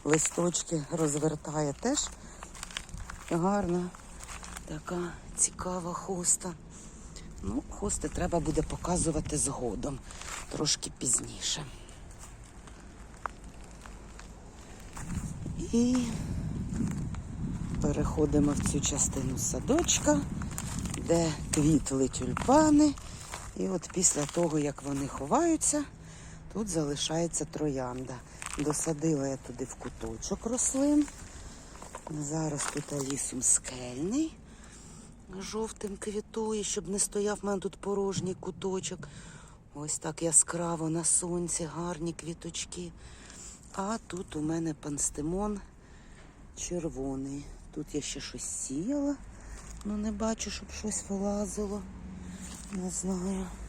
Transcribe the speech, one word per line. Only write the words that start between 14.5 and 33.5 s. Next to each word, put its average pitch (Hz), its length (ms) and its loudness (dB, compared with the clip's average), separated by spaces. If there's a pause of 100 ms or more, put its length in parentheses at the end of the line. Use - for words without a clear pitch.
І 240 240 6 (1800)
переходимо 147 680 6
в 135 200 2
цю 147 100 2
частину 135 560 2
садочка, 294 840 4 (880)
де 165 260 6 (200)
квітли 139 540 6
тюльпани. 294 840 8 (640)
І 190 100 2
от 185 260 0
після 175 320 4
того, 156 340 4
як 143 240 0
вони 139 240 0
ховаються, 294 760 4 (680)
тут 208 160 -2
залишається 160 760 2
троянда. 131 720 -2 (440)
Досадила 147 680 2
я 135 100 0
туди 127 260 -6
в - 120 -8
куточок - 680 -6
рослин. 285 600 4 (1080)
Зараз 151 600 0
тут 143 200 -4
алісум 135 480 -2
скельний 139 960 2 (1040)